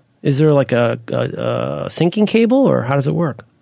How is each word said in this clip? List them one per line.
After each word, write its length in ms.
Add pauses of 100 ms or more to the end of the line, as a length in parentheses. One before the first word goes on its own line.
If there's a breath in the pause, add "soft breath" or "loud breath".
(220)
Is 180
there, 140
like, 180
a, 280 (120)
a, 40
a 720
syncing 380
cable, 400
or 160
how 120
does 120
it 80
work? 300 (160)